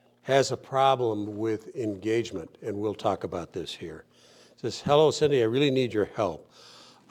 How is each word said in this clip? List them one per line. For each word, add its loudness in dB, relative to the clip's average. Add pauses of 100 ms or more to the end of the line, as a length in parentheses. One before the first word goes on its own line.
(240)
has 4
a -4
problem 0
with -4
engagement, -4
and -6
we'll -4
talk -2
about -8
this -8
here. -14 (520)
It -14
says, -6
"Hello, 6
Cindy, 2
I 4
really 2
need 0
your 2
help. -4 (600)